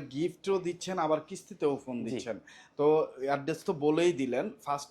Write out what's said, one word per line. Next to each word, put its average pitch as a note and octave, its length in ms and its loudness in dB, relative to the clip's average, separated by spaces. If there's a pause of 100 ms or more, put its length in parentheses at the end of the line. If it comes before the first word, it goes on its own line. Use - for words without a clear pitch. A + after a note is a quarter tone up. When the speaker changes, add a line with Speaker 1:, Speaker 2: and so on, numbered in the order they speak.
(140)
Speaker 1:
গিফটও F3 420 -2 (100)
দিচ্ছেন F3 300 -6 (100)
আবার D#3 220 2
কিস্তিতেও E3+ 460 -2 (100)
ফোন B2+ 140 -8
Speaker 2:
জি। - 80 -6
Speaker 1:
দিচ্ছেন, A2+ 300 -4 (420)
তো D3 80 4 (420)
অ্যাড্রেস C#3+ 400 -2
তো G3 40 0 (140)
বলেই E3 260 6 (100)
দিলেন, C3 240 0 (200)
first C#3+ 240 -4